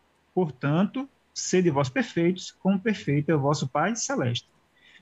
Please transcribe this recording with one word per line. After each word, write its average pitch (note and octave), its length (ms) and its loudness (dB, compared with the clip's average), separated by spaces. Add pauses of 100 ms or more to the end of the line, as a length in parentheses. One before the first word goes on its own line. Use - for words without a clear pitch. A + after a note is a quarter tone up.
(340)
Portanto, F3+ 760 0 (280)
sede F3+ 340 2
vós C3+ 180 2
perfeitos, F3+ 720 -2
como G3 200 2
perfeito D3+ 500 -2
é E3 60 2
o D3 40 2
vosso C#3+ 280 0
Pai F3 280 0
Celeste." C#3 540 -4 (520)